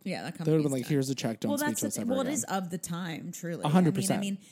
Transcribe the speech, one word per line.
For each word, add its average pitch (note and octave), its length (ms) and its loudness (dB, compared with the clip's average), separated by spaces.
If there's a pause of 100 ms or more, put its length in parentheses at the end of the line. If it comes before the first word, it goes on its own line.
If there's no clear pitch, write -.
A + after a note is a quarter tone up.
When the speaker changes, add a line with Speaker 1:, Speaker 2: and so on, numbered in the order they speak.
Speaker 1:
Yeah, C#3+ 200 -4
that D3 100 -8
Speaker 2:
They - 40 -14
would - 0 -
have E3+ 60 -8
been D#3 180 6
Speaker 1:
company's C#3+ 100 2
Speaker 2:
like, C3 120 0
Speaker 1:
done. - 60 -8
Speaker 2:
"Here's C3+ 200 2
a C3+ 40 0
check. A#2 260 -4
Don't - 100 -2
Speaker 1:
Well, - 80 0
Speaker 2:
speak D4 100 0
Speaker 1:
that's G#3+ 120 -2
Speaker 2:
to - 60 -2
Speaker 1:
the - 20 -2
Speaker 2:
us G#3 80 -4
Speaker 1:
thi-, - 60 -4
Speaker 2:
ever A#3 100 -2
Speaker 1:
well, C4 80 2
Speaker 2:
again." C4+ 120 -2
Speaker 1:
it D#4 40 -2
is A#3 80 -4
of F#3+ 260 -4
the F3+ 80 -6
time, E3+ 540 -6
truly. E3+ 320 -6
Speaker 2:
A D3+ 40 2
hundred E3 260 6
percent. - 240 0
Speaker 1:
I - 20 0
mean, G2+ 140 -2
I - 20 -6
mean, - 160 -18